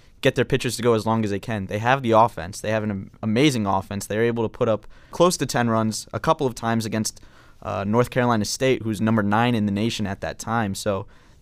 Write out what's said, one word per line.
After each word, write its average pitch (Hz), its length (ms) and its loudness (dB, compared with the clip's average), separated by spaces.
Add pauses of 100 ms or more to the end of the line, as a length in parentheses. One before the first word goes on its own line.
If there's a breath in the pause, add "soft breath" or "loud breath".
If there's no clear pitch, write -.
(220 soft breath)
get 135 140 2
their 123 100 2
pitchers 123 320 -2
to - 40 -8
go 117 120 4
as 110 120 0
long 110 200 2
as 98 60 -4
they 101 80 -4
can. 104 260 -6
They 101 140 -6
have 127 220 2
the 117 100 0
offense. 107 500 2
They 104 100 -4
have 110 100 0
an 107 100 -4
am-, 98 200 -8 (100)
amazing 117 440 2
offense. 98 400 -2
They're 107 180 -2
able 117 200 0
to 107 60 -2
put 117 200 -2
up 107 180 -2 (240 soft breath)
close 175 240 4
to 147 100 -2
ten 120 240 0
runs 110 440 0
a 113 60 -6
couple 151 280 0
of 113 80 -4
times 113 300 -2
against, 110 340 -4 (420 soft breath)
uh, 101 220 -6
North 113 260 2
Carolina 120 360 2
State, 131 380 0
who's 107 180 -4
number 110 200 2
nine 110 320 2
in 107 120 2
the 104 80 0
nation 107 340 -2
at 98 140 -8
that 82 180 -6
time. 110 360 -2
So 101 320 -4 (340 soft breath)